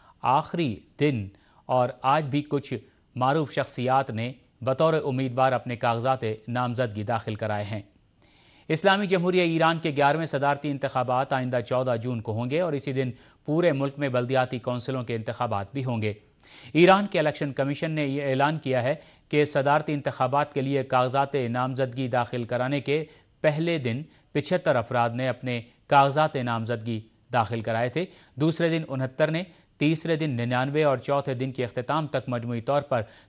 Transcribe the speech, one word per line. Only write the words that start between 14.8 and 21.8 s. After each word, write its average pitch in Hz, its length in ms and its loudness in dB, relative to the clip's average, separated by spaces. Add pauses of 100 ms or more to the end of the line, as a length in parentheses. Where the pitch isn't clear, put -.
کے 117 100 -4
انتخابات 110 580 -4
بھی 135 120 -4
ہوں 117 180 -2
گے۔ 104 100 0 (600)
ایران 185 340 6
کے 185 120 -2
الیکشن 151 340 0
کمیشن 143 380 -2
نے 151 160 -2
یہ 139 180 -4
اعلان 139 340 2
کیا 127 240 -2
ہے 139 120 0 (340)
کہ 147 160 4
صدارتی 147 480 2
انتخابات 139 600 0
کے 139 60 0
لیے 135 220 0
کاغذات 131 520 0
نامزدگی 127 760 -2